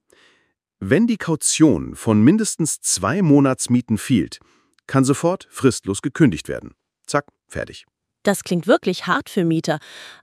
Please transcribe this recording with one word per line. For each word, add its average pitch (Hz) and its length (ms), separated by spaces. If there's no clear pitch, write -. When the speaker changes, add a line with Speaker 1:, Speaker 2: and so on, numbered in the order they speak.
Speaker 1:
wenn 143 260
die 226 80
Kaution 139 800
von 107 260
mindestens 170 600
zwei 113 400
Monatsmieten 135 760
fehlt, 90 440
kann 135 180
sofort 170 440
fristlos - 520
gekündigt 127 480
werden. - 240
Zack, 143 200
fertig. - 380
Speaker 2:
Das 202 200
klingt 175 240
wirklich 208 400
hart 180 220
für 180 160
Mieter, 160 340